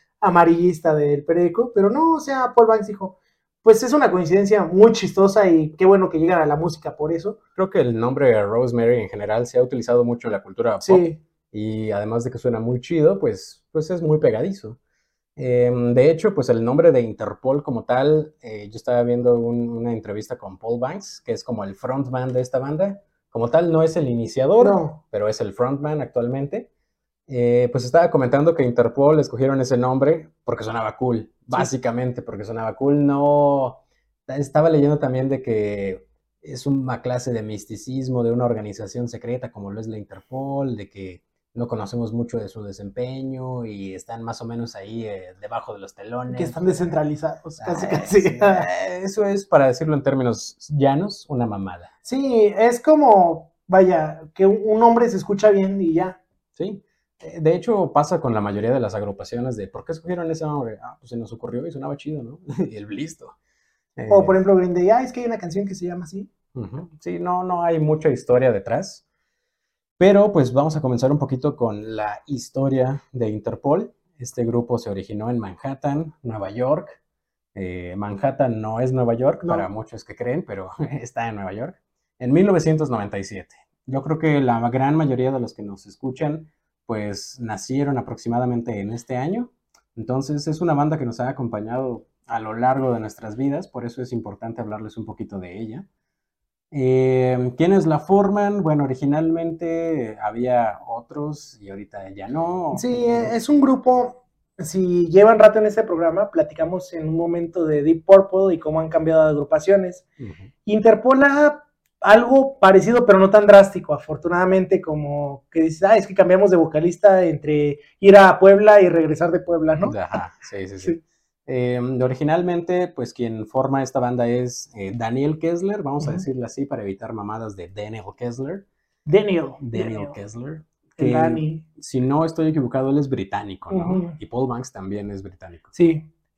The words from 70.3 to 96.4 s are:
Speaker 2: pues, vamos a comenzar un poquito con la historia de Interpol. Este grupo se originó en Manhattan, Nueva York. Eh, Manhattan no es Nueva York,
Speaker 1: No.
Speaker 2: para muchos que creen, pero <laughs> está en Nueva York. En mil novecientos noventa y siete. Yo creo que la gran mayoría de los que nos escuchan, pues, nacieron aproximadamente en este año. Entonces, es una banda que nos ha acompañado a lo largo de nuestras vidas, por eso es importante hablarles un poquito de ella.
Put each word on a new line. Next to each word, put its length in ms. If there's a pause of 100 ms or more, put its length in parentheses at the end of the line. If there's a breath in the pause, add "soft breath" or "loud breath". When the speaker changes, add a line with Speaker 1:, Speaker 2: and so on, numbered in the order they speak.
Speaker 2:
pues, 180
vamos 240
a 60
comenzar 280
un 80
poquito 380
con 400
la 320
historia 720 (120)
de 160
Interpol. 640 (240)
Este 260
grupo 340
se 120
originó 400
en 100
Manhattan, 800
Nueva 280
York. 400 (640)
Eh, 420
Manhattan 640
no 220
es 100
Nueva 220
York, 300
Speaker 1:
No. 100
Speaker 2:
para 160
muchos 340
que 140
creen, 280
pero 320
<laughs> 240
está 280
en 60
Nueva 180
York. 280 (380)
En 140
mil 120
novecientos 440
noventa 280
y 60
siete. 320 (300)
Yo 180
creo 160
que 220
la 280
gran 260
mayoría 360
de 80
los 140
que 100
nos 220
escuchan, 640 (340)
pues, 540
nacieron 580
aproximadamente 840
en 100
este 240
año. 360 (440)
Entonces, 520
es 120
una 140
banda 240
que 80
nos 160
ha 80
acompañado 760 (200)
a 160
lo 120
largo 400
de 60
nuestras 380
vidas, 320
por 160
eso 160
es 100
importante 480
hablarles 380
un 80
poquito 340
de 180
ella. 280 (840)